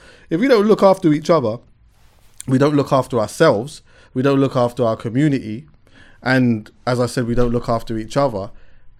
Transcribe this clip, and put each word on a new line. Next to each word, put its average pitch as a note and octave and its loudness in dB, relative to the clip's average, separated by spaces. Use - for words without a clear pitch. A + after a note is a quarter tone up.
If E3+ -2
we B3+ 2
don't G#3+ 4
look G#3 4
after F#3 4
each D#3 -2
other, A#2+ 0
we C3 0
don't D3 2
look C#3 0
after C3 0
ourselves, B2 0
we B2+ -2
don't C#3 2
look C3+ 0
after A#2+ 0
our A2+ 0
community, A#2+ -2
and B2 0
as B2 0
I A#2+ 0
said, A#2+ -4
we A#2 -4
don't A#2+ 2
look A#2+ -4
after A2+ -4
each A2 -10
other, A2+ -2